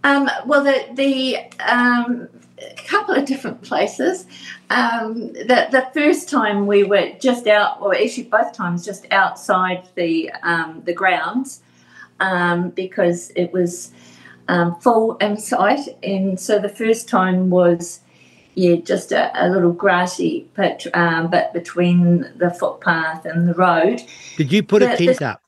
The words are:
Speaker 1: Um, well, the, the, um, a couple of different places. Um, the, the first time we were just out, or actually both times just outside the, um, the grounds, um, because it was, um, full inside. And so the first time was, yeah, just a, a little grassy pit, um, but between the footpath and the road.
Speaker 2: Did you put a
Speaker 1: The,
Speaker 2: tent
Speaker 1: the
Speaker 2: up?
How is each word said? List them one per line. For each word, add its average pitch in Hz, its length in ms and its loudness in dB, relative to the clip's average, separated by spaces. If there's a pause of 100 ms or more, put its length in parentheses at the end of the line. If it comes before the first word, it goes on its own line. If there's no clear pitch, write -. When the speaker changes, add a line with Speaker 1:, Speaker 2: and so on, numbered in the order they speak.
Speaker 1:
Um, 277 260 2 (160)
well, 277 180 4
the, 277 300 2
the, 262 440 0 (320)
um, 247 600 0 (300)
a - 280 -18
couple 403 260 0
of 277 120 2
different - 360 -8
places. - 640 -2 (460)
Um, 233 640 -2
the, 240 360 2
the 262 240 0
first 302 360 2
time 208 360 0
we 202 180 4
were 190 360 2
just 247 260 0
out, 208 360 2
or 202 140 0
actually 214 280 -2
both - 300 0
times 175 300 -4
just 202 280 -12
outside 185 840 0
the, 165 360 -2 (120)
um, 160 420 -4
the 175 80 -2
grounds, 185 680 -2 (580)
um, 175 520 0
because 175 640 -2
it 175 180 -2
was, 175 380 -4 (560)
um, 175 320 0
full 226 380 2
inside. 208 640 0 (200)
And 190 380 -4
so 214 180 0
the 202 120 -2
first 226 400 -2
time 185 400 2
was, 175 500 2 (560)
yeah, 175 220 4
just - 340 -4
a, 156 240 0
a 175 140 2
little 175 240 4
grassy 180 840 0
pit, - 400 -2
um, 170 340 0
but - 240 0
between 175 840 2
the 175 140 0
footpath 165 760 -4
and 170 220 0
the 170 60 2
road. 180 480 2 (360)
Speaker 2:
Did 143 140 0
you 202 120 4
put 208 180 4
a 247 60 4
Speaker 1:
The, 190 180 0
Speaker 2:
tent 254 140 2
Speaker 1:
the 143 100 -4
Speaker 2:
up? - 180 -10